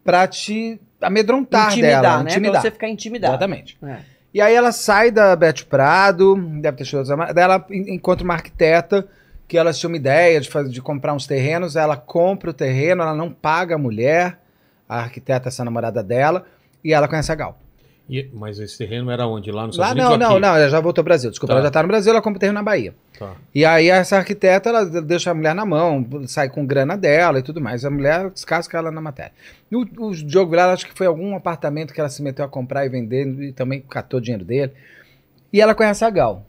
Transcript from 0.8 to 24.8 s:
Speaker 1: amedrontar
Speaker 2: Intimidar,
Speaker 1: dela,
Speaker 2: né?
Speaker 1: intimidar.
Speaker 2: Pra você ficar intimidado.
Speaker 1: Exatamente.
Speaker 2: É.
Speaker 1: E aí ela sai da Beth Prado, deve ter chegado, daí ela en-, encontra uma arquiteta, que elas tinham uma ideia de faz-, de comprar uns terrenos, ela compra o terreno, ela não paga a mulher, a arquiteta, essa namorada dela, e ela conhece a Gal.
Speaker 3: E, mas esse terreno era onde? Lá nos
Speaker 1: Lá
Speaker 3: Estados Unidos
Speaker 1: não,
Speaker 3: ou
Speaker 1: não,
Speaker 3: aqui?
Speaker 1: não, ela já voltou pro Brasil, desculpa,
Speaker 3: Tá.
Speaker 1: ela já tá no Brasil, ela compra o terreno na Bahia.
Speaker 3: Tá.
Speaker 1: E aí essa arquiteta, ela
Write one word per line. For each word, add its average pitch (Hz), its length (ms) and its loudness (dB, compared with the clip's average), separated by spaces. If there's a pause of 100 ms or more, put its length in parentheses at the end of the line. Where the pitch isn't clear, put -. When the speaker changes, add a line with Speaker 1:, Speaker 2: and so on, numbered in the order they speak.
Speaker 1:
amedrontar 214 680 2
Speaker 2:
Intimidar, 147 300 4
Speaker 1:
dela, 156 220 4
Speaker 2:
né? 160 80 -4
Speaker 1:
intimidar. 202 220 0
Speaker 2:
Pra 151 80 2
você 220 100 0
ficar 220 160 -8
intimidado. 214 460 -4
Speaker 1:
Exatamente. - 500 -6
Speaker 2:
É. 135 140 -12 (360)
Speaker 1:
E 196 80 -2
aí 220 120 6
ela 240 180 4
sai 220 380 2
da 202 260 6
Beth 160 320 2
Prado, 185 680 4 (260)
deve 143 160 -2
ter 135 80 -10
chegado, 135 220 -4 (260)
daí 175 100 4
ela 185 280 2
en-, 196 240 -6
encontra 180 280 -2
uma 175 120 -2
arquiteta, 170 720 0 (400)
que 165 100 -2
elas 165 220 2
tinham 170 100 -6
uma 170 80 -6
ideia 151 420 4
de 131 100 -6
faz-, 143 220 -4
de 127 100 -12
comprar 147 320 -6
uns 139 120 -8
terrenos, 151 500 -2
ela 151 220 0
compra 175 540 -2
o - 20 -12
terreno, 151 480 0
ela 156 140 -2
não 160 160 -6
paga 165 420 -2
a 156 40 -2
mulher, 147 600 0 (480)
a 117 120 -8
arquiteta, 127 500 -6
essa 123 160 -8
namorada 113 380 -4
dela, 143 420 0 (380)
e 156 100 0
ela 147 140 2
conhece 143 240 -4
a 160 40 -2
Gal. 127 220 -12 (540)
Speaker 3:
E, 135 220 -8
mas 107 240 -12
esse 104 180 -14
terreno 120 360 -8
era 120 160 -4
onde? 107 240 -8
Lá 110 160 -8
nos 117 100 -10
Speaker 1:
Lá 185 140 0
Speaker 3:
Estados 254 120 0
Unidos 240 240 4
Speaker 1:
não, 214 60 4
Speaker 3:
ou 190 80 4
Speaker 1:
não, 202 60 2
Speaker 3:
aqui? 175 80 4
Speaker 1:
não, 156 80 6
ela 143 80 4
já 160 80 2
voltou 175 240 0
pro 170 80 -4
Brasil, 123 180 2
desculpa, 120 240 -4
Speaker 3:
Tá. 131 60 4
Speaker 1:
ela 143 80 2
já 139 40 0
tá 156 120 2
no 170 40 0
Brasil, 214 240 2
ela 226 120 2
compra 208 140 -4
o - 20 -14
terreno 202 160 0
na 208 80 -6
Bahia. 165 320 -2 (240)
Speaker 3:
Tá. 98 140 -14 (200)
Speaker 1:
E 143 100 2
aí 160 240 6
essa 185 300 4
arquiteta, 190 520 2
ela 226 140 2